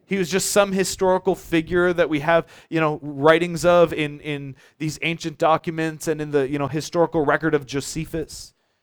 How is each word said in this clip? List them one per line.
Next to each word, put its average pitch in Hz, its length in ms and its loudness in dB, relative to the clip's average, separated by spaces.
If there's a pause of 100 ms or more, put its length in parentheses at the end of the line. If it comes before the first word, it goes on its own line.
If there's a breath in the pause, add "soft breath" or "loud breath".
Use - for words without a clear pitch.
He 196 100 -4
was 185 140 -2
just 185 200 -2
some 202 220 2
historical 185 640 0
figure 175 580 0
that 165 160 0
we 151 120 0
have, 165 260 2 (240 loud breath)
you 160 100 -2
know, 151 220 0
writings 156 640 2
of 175 260 6
in, 147 280 -4
in 139 360 -10 (220 soft breath)
these 151 240 -6
ancient 160 340 -6
documents 160 720 0
and 156 140 -2
in 151 80 -8
the, 139 180 2
you 147 100 -4
know, 139 100 -2
historical 160 540 0
record 151 320 0
of 139 120 -2
Josephus." - 880 -8 (280)